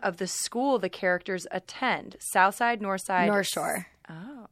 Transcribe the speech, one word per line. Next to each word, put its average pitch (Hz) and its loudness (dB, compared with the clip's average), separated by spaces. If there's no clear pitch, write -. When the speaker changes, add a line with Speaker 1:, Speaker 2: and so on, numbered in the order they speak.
Speaker 1:
of 180 -2
the 190 -4
school 254 0
the 185 -2
characters 180 0
attend? - -4
South 196 6
Side, 233 0
North 190 -2
Side? 185 4
Speaker 2:
North 202 4
Shore. 160 -2
Speaker 1:
Oh. 214 -16